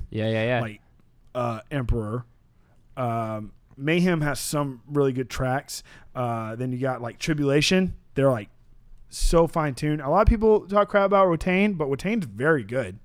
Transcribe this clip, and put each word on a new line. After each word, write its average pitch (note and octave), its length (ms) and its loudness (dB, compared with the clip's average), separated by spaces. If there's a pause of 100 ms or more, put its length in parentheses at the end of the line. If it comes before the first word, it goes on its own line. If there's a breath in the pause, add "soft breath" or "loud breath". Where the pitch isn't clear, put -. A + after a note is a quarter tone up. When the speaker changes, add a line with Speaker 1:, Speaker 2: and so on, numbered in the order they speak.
Speaker 1:
Yeah, A2 180 -4
yeah, A2 160 0
yeah. A#2+ 180 0
Speaker 2:
Like, G#2+ 200 -10 (540)
uh, A#2+ 240 -4 (100)
Emperor. A#2+ 560 -4 (720)
Um, A2+ 540 -4 (260)
Mayhem E3 440 2
has D3 180 -2
some C#3 480 -4
really C#3+ 260 2
good B2 160 -6
tracks. - 540 -6 (320 soft breath)
Uh, A2+ 400 -6
then B2+ 160 -6
you B2+ 80 -4
got, C3 220 -4
like, A#2 180 -10
Tribulation. D3+ 760 2 (220)
They're, C3+ 160 4
like, G#2+ 180 -4 (600)
so - 380 4
fine-tuned. D3+ 540 -2
A C3+ 80 -4
lot F3+ 120 6
of G#3+ 60 2
people A3 400 4
talk G3+ 220 2
crap G3 160 4
about G3 220 4
Watain, F#3 500 2
but D3+ 120 -2
Watain's F#3 360 -2
very B2 380 0
good. G2+ 420 -6